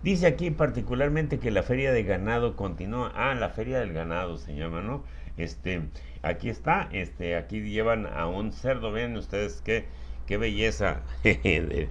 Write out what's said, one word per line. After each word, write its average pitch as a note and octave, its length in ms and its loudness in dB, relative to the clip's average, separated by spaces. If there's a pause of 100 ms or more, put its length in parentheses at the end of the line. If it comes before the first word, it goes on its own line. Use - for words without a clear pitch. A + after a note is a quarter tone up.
Dice F3+ 240 4
aquí E3+ 240 4
particularmente C#3+ 880 2
que A#2 120 0
la G2 120 6
feria C3 300 2
de A#2 100 4
ganado G#2 540 2
continúa. G2 580 -2
Ah, C3 200 0
la G#2+ 140 0
feria B2 320 -2
del F#2+ 140 -4
ganado E2 420 -2
se - 180 -8
llama, E2 280 -4
¿no? C3 200 -4 (360)
Este, E2+ 420 -4 (420)
aquí F2 280 -2
está, E3+ 420 0
este, E2+ 440 -4
aquí G#2 260 -4
llevan G#2+ 440 2
a D2+ 200 -2
un G2+ 260 -2
cerdo, A#2 400 -2
vean A#2 240 -4
ustedes G2+ 480 -4
qué, A2 220 0 (400)
qué G2+ 100 0
belleza G#2 640 2 (120)
<laughs> - 120 -6
de D#2+ 680 4